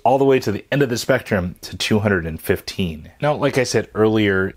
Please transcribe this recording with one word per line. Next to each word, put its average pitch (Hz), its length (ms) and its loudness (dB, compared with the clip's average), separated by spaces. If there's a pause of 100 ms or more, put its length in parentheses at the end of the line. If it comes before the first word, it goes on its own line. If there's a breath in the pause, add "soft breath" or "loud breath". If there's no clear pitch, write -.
all 127 120 4
the 139 60 4
way 135 160 4
to 123 100 -4
the 101 220 -4
end 139 100 2
of 135 60 2
the 117 100 -2
spectrum 104 680 -2
to - 120 -14
two 107 240 0
hundred 98 260 0
and 80 140 -8
fifteen. 82 720 -4 (100)
Now, 147 120 0
like 135 240 -2
I 123 80 2
said 110 300 -2
earlier, 104 600 2